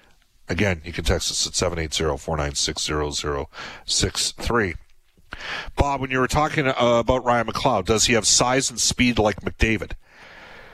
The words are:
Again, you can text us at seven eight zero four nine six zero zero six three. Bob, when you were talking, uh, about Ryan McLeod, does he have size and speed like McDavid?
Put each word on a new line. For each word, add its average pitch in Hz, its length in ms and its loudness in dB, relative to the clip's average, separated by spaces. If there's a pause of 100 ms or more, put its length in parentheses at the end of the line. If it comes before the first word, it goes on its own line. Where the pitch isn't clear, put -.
(480)
Again, 90 380 -2
you 85 80 -12
can 82 100 -6
text 82 260 0
us - 160 -2
at - 100 -10
seven 85 220 -2
eight 78 160 -6
zero 78 220 0
four 80 220 -6
nine 73 180 -4
six - 280 -4
zero 76 280 -2
zero 71 380 -6 (360)
six - 460 -2
three. 107 440 -2 (1000)
Bob, 139 260 0
when 135 80 -4
you 131 100 0
were 123 80 4
talking, 151 400 2
uh, 131 100 2
about 120 460 4
Ryan 120 220 4
McLeod, 110 400 0
does 110 200 4
he 120 80 2
have 107 120 2
size 131 460 2
and 110 80 -10
speed 123 400 2
like 104 220 2
McDavid? 107 500 0 (840)